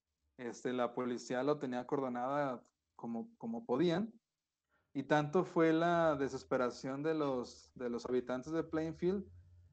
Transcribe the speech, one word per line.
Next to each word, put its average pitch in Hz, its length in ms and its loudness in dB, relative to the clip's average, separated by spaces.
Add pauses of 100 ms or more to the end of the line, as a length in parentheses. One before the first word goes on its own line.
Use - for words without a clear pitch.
(380)
Este, 123 360 -4
la 120 200 0
policía 123 500 -2
lo 147 160 2
tenía 123 220 -2
acordonada 131 840 -2 (320)
como, 117 420 -8
como 117 280 -8
podían. 165 460 2 (840)
Y 139 100 -4
tanto 151 420 2
fue 165 280 4
la 165 420 4
desesperación 131 880 -2
de 160 100 2
los, 135 600 -2
de 123 140 -4
los 117 180 -4
habitantes 127 440 -2
de 165 120 0
Plainfield 160 600 -2 (480)